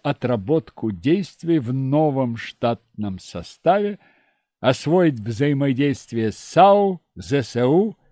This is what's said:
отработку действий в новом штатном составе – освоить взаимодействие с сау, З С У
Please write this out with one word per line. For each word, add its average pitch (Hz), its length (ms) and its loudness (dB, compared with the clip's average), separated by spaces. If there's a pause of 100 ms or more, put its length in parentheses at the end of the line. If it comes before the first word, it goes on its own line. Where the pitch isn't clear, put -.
отработку 123 880 -2
действий 160 720 -2
в 120 120 -4
новом 135 640 0
штатном 104 840 -6
составе – 196 800 -4 (600)
освоить 147 580 2
взаимодействие 123 1120 -2
с - 80 -10
сау, 196 640 4 (140)
З 117 260 -2
С 120 240 0
У 185 300 2 (140)